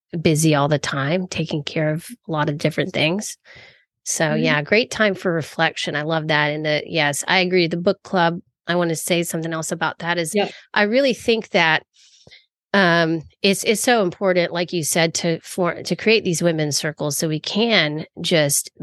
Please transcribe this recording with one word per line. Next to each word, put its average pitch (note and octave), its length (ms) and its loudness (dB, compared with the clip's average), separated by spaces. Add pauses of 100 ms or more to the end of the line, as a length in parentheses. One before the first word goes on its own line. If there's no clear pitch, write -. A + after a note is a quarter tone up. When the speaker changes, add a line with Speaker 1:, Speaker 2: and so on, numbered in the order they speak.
(200)
Speaker 1:
busy D#3 340 4
all C#3+ 140 2
the D3+ 100 2
time, D3 480 -4
taking D#3 360 -4
care D#3 280 -2
of D#3 180 -6 (180)
a - 60 -12
lot D3+ 160 0
of D3 100 -4
different D3+ 340 -2
things. E3+ 440 -2 (680)
So, - 200 -2
Speaker 2:
Mm-hmm. D#3 180 0
Speaker 1:
yeah, D3+ 200 2
great G#3+ 280 2
time G#3+ 240 0
for F#3 180 -2
reflection. D#3+ 640 -2
I D3 60 -2
love D#3 260 -2
that. D3+ 200 2
And D3+ 160 -4
the, D3+ 220 0
yes, D3 420 -2
I F#3 100 4
agree. F3+ 280 2
The E3+ 100 -2
book F#3+ 260 0
club, E3+ 380 0 (260)
I E3+ 100 -2
wanna E3+ 200 0
say E3+ 260 0
something E3 300 -4
else D#3+ 200 -6
about E3 280 -4
that E3+ 180 -2
is E3 160 -4
Speaker 2:
Yeah. G3+ 140 0 (260)
Speaker 1:
I G#3 80 4
really B3 320 2
think A3+ 360 -2
that, D#3+ 340 2 (880)
um, E3+ 500 4 (200)
it's, G3 220 2
it's A3 160 0
so A#3+ 220 4
important, F3+ 500 0
like E3+ 200 -4
you F3 120 -2
said, E3 300 0
to E3 260 -2
for-, - 420 -4
to F3 140 -2
create G#3+ 280 2
these E3+ 180 0
women's D#3 340 0
circles D3 400 -4
so E3+ 120 -2
we D#3 120 -2
can F3+ 640 0 (160)
just D#3 500 0 (120)